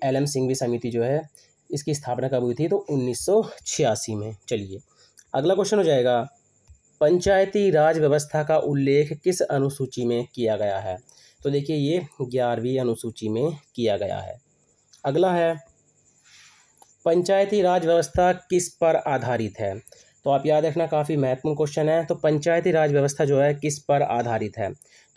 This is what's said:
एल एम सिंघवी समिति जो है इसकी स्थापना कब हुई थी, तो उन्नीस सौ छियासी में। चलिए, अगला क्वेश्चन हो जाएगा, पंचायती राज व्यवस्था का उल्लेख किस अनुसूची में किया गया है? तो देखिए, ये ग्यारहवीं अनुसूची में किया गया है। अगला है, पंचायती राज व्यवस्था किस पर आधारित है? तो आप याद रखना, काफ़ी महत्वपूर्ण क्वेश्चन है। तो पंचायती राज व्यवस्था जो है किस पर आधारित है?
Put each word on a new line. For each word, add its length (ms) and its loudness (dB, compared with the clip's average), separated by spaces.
एल 120 0
एम 100 0
सिंघवी 300 -2
समिति 340 -4
जो 140 -2
है 180 0
इसकी 260 -4
स्थापना 320 -4
कब 160 -2
हुई 100 -2
थी, 140 -2
तो 120 0
उन्नीस 460 -4
सौ 160 2
छियासी 500 -2
में। 200 -8
चलिए, 300 -6
अगला 220 2
क्वेश्चन 220 0
हो 60 4
जाएगा, 360 2
पंचायती 720 4
राज 280 4
व्यवस्था 440 2
का 160 2
उल्लेख 560 2
किस 260 0
अनुसूची 640 -2
में 300 0
किया 220 0
गया 220 -2
है? 180 -6
तो 80 -4
देखिए, 260 -2
ये 300 -2
ग्यारहवीं 560 -2
अनुसूची 500 -4
में 280 -2
किया 220 0
गया 220 -4
है। 180 -14
अगला 300 0
है, 220 0
पंचायती 560 2
राज 240 2
व्यवस्था 460 2
किस 220 0
पर 260 2
आधारित 640 -2
है? 160 -4
तो 40 0
आप 160 2
याद 200 2
रखना, 220 0
काफ़ी 300 -2
महत्वपूर्ण 380 -2
क्वेश्चन 340 -2
है। 160 2
तो 100 -2
पंचायती 560 0
राज 200 2
व्यवस्था 340 0
जो 140 2
है 160 4
किस 240 -4
पर 220 0
आधारित 560 -2
है? 140 -4